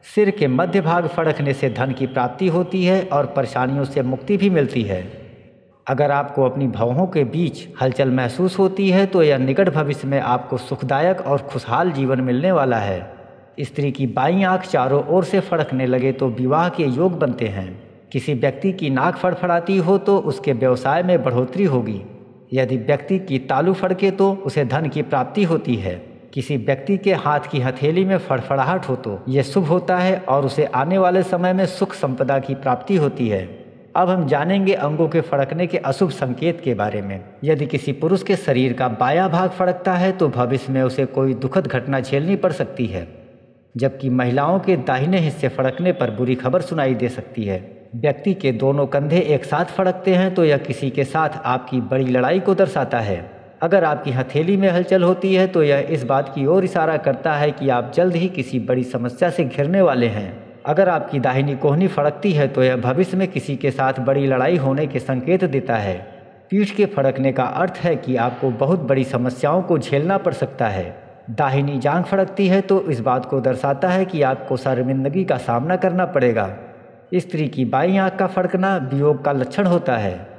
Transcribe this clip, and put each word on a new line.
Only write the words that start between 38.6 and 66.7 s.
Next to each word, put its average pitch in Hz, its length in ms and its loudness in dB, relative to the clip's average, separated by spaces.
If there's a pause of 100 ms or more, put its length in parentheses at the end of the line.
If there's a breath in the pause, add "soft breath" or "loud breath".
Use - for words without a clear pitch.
का 127 180 -2
बायां 147 380 2
भाग 175 220 2
फड़कता 180 440 0
है 180 180 2
तो 175 160 2
भविष्य 120 440 0
में 131 100 2
उसे 127 240 0
कोई 131 280 0
दुखद 135 320 -2
घटना 131 340 -2
झेलनी 151 360 0
पड़ 185 160 0
सकती 127 340 -4
है, 90 200 -6 (680)
जबकि 131 360 -2
महिलाओं 131 480 2
के 185 180 2
दाहिने 139 420 0
हिस्से 143 300 0
फड़कने 135 440 0
पर 120 180 0
बुरी 123 240 0
खबर 127 280 0
सुनाई 139 320 0
दे 117 140 -2
सकती - 360 -8
है। 95 200 -4 (300)
व्यक्ति 139 400 0
के 135 180 0
दोनों 135 340 2
कंधे 147 320 0
एक 151 260 2
साथ 156 220 0
फड़कते 185 480 0
हैं 185 200 2
तो 180 100 4
यह 147 140 4
किसी 135 320 -4
के 139 140 0
साथ 156 400 -2
आपकी 127 380 -2
बड़ी 131 240 0
लड़ाई 127 340 2
को 190 140 2
दर्शाता 147 460 0
है। 101 180 -2 (440)
अगर 170 220 4
आपकी 151 260 0
हथेली 147 460 0
में 190 120 4
हलचल 180 340 4
होती 185 320 2
है 185 120 4
तो 180 160 2
यह 143 280 4
इस 147 140 -2
बात 135 300 0
की 139 120 -2
ओर 185 180 4
इशारा 160 320 0
करता 147 380 0
है 147 160 2
कि 135 180 -2
आप 120 260 0
जल्द 175 220 2
ही 180 120 0
किसी 131 320 -4
बड़ी 127 240 0
समस्या 123 460 -2
से 170 140 0
घिरने 147 380 0
वाले 131 260 4
हैं। 101 360 -6 (220)
अगर 180 220 4
आपकी 147 320 -2
दाहिनी 135 360 0
कोहनी 156 320 2
फड़कती 151 440 0
है 147 160 2
तो 131 160 0
यह 127 120 4
भविष्य 139 400 0
में 185 120 2
किसी 139 280 -6
के 135 140 0
साथ 131 300 0
बड़ी 135 260 2
लड़ाई 135 300 2
होने 135 300 0
के - 120 -4
संकेत 135 460 0
देता 135 320 0
है। 98 200 -2 (540)
पीठ 202 200 2